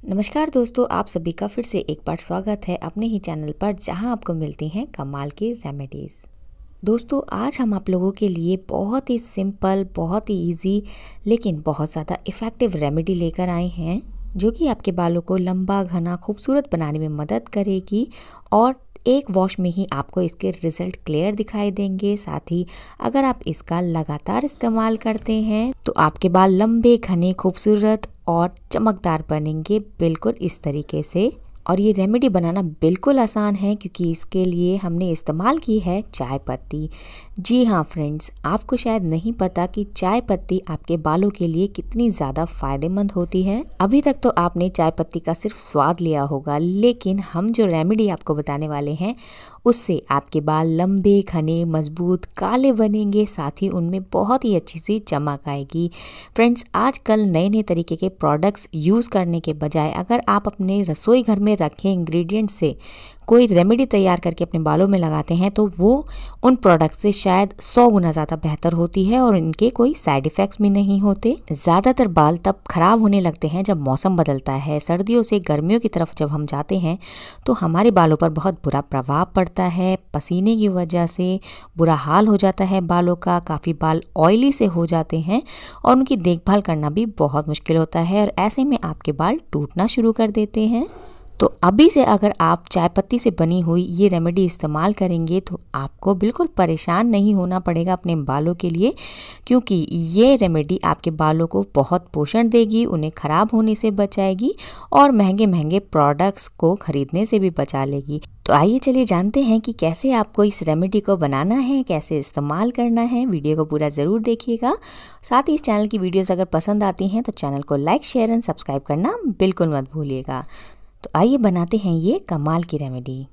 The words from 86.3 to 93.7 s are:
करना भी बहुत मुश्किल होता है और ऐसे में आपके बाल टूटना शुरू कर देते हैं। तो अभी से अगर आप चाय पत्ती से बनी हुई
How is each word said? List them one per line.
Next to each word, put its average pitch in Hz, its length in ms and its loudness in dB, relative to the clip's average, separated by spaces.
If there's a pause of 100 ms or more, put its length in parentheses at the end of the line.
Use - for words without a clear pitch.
करना 151 280 -2
भी 196 160 0
बहुत 151 420 0
मुश्किल 160 300 0
होता 160 220 0
है 180 220 2
और 208 180 0
ऐसे 220 240 0
में 277 200 0
आपके 156 280 -6
बाल 170 280 0 (120)
टूटना 160 360 -2
शुरू 226 240 2
कर 220 180 2
देते 214 380 0
हैं। 240 180 0 (540)
तो - 240 2
अभी 208 260 8
से 277 140 4
अगर 208 380 4
आप 165 300 2
चाय 175 180 2
पत्ती 196 300 0
से 240 120 2
बनी 170 280 0
हुई 170 240 2